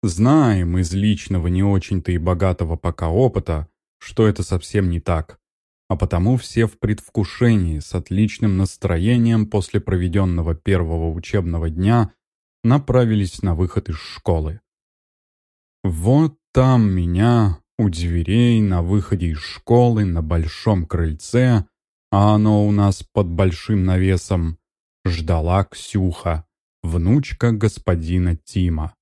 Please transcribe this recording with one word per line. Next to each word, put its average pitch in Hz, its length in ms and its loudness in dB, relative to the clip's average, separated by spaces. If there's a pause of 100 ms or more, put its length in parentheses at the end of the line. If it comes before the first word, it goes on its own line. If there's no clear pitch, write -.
Знаем 101 720 2
из 87 160 -2
личного 98 540 -2
не 90 160 0
очень-то 95 480 0
и 87 80 -2
богатого 87 560 -2
пока 85 340 -6
опыта, 85 580 -2 (300)
что - 300 0
это 104 160 0
совсем 95 480 -2
не 85 80 -2
так. 80 400 -4 (500)
А 92 60 -2
потому 92 420 0
все 113 300 -2
в - 100 -10
предвкушении, 104 1000 0
с - 160 -12
отличным 98 640 0
настроением 107 920 0
после 104 340 -2
проведенного 87 720 0
первого 82 580 -2
учебного 82 600 -4
дня 104 420 0 (500)
направились 117 760 0
на 87 140 0
выход 90 340 -2
из 80 60 -6
школы. 78 680 -4 (1200)
Вот 110 540 2 (160)
там 127 380 4
меня, 92 680 2 (200)
у 104 100 2
дверей, 87 720 2
на 92 220 0
выходе 90 460 -2
из 76 100 -6
школы, 120 680 2
на 85 160 -2
большом 82 640 -2
крыльце, 92 800 0 (460)
а 104 240 4
оно 107 300 4
у 104 60 2
нас 101 300 2
под 101 260 -2
большим 92 560 0
навесом, 92 760 0 (480)
ждала 85 600 0
Ксюха, 87 800 -4 (360)
внучка 98 680 0
господина 90 840 0
Тима. 80 640 -4